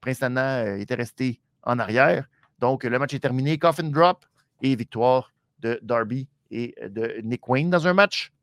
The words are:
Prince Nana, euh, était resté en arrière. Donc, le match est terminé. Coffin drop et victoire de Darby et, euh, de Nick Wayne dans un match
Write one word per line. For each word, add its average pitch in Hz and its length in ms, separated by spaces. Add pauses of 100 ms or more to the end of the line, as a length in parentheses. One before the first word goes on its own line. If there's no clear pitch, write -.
Prince 127 200
Nana, 131 380
euh, 101 200
était 104 160
resté 120 460 (220)
en 120 160
arrière. 123 460 (340)
Donc, 127 240
le 123 160
match 135 140
est 135 60
terminé. 135 380
Coffin 160 260
drop 160 420 (360)
et 135 140
victoire 120 580 (260)
de 113 220
Darby 117 460 (240)
et, 117 300
euh, 110 80
de 110 340
Nick 117 240
Wayne 139 220
dans 175 180
un 180 60
match - 380 (120)